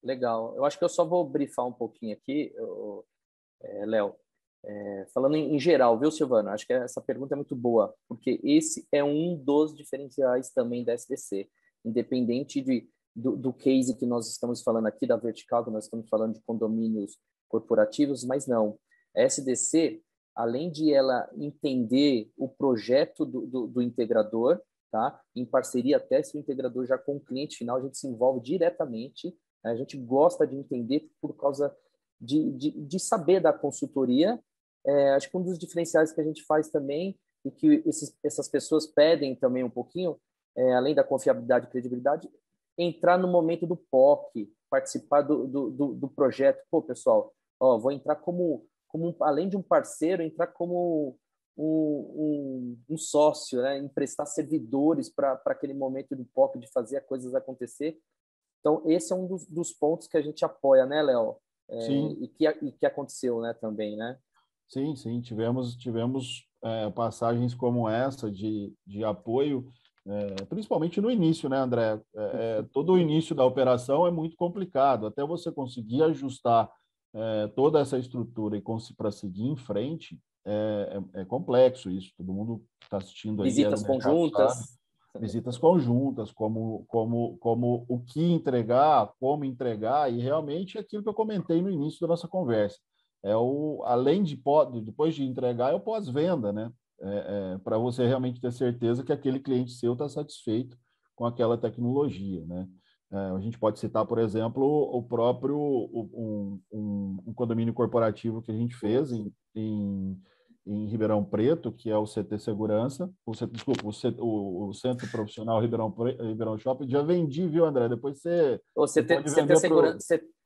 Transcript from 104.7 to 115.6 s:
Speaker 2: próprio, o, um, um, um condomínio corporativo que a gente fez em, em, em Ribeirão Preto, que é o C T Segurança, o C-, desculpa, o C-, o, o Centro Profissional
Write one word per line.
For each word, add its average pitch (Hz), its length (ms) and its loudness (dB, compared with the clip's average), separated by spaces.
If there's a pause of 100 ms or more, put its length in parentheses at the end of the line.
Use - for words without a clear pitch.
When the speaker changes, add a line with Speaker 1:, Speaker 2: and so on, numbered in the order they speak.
Speaker 2:
próprio, 123 560 0
o, 117 560 -2
um, 104 480 -6 (100)
um, 101 560 -6
um 117 60 -10
condomínio 117 400 -2
corporativo 113 680 0
que 117 100 -10
a 107 40 -4
gente 120 200 -2
fez 127 360 0
em, 107 200 -6 (220)
em, 101 640 -4 (460)
em 104 220 -6
Ribeirão 107 360 0
Preto, 117 480 0
que - 180 -10
é 107 60 0
o 107 120 2
C 107 160 -4
T 101 160 -6
Segurança, 110 680 -2 (160)
o 113 120 -8
C-, 120 100 -6
desculpa, 113 420 -4
o 107 60 -6
C-, 120 240 -2
o, 101 520 -4
o 98 40 -10
Centro 123 380 -6
Profissional 110 500 -2